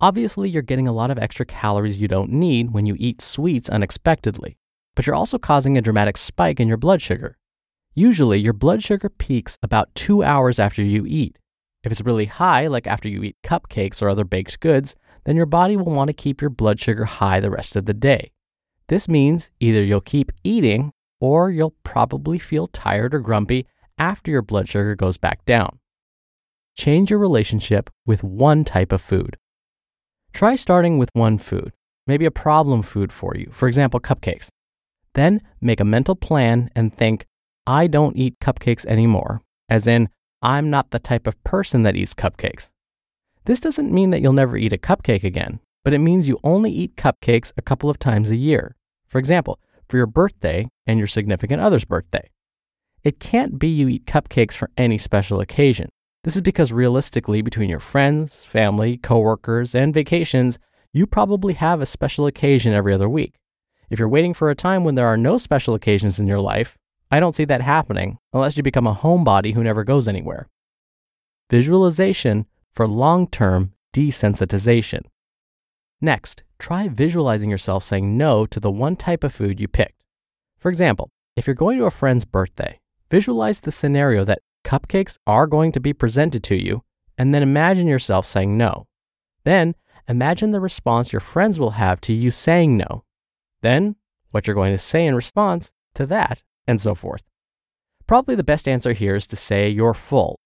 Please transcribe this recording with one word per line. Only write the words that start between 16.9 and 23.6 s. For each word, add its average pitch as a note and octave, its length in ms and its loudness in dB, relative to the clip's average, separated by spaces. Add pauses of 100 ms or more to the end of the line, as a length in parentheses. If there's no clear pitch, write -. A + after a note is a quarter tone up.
high G2 360 0
the G2+ 100 -2
rest - 240 -8
of G2 120 -2
the G#2 80 -2
day. B2+ 380 0 (560)
This F3+ 200 0
means D#3 420 2 (100)
either A2 220 4
you'll G2+ 180 2
keep - 300 -2 (140)
eating D3 480 0 (280)
or D#3+ 300 2
you'll D#3+ 240 -2 (100)
probably C#3 540 -2
feel D#3+ 280 -4
tired G#2+ 480 -4
or D3 60 -2
grumpy A2+ 460 -2 (320)